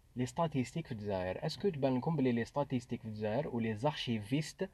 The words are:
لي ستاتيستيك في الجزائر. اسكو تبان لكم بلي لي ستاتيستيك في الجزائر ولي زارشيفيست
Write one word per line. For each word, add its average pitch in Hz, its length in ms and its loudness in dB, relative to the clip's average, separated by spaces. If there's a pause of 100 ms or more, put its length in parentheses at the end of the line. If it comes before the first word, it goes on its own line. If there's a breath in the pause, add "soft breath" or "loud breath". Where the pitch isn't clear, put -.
(160)
لي 123 100 0
ستاتيستيك 156 600 0
في - 60 -8
الجزائر. 101 540 -2
اسكو 160 240 0
تبان 135 280 2
لكم 160 180 0
بلي 131 160 4
لي 117 140 2
ستاتيستيك 131 560 -2
في 110 60 -8
الجزائر 107 400 0
ولي 113 280 0
زارشيفيست 127 1000 -2